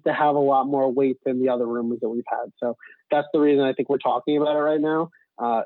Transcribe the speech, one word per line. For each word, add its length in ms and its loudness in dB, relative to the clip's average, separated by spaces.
to 60 2
have 240 2
a 40 2
lot 260 2
more 260 0
weight 320 0
than 160 -2
the 80 2
other 180 0
rumors 360 -4
that 60 -4
we've 200 -4
had. 300 -6
So 180 -4
that's 220 0
the 80 2
reason 240 4
I 80 0
think 160 -4
we're 100 0
talking 380 -2
about 180 0
it 60 0
right 200 0
now, 300 -2
uh, 280 -2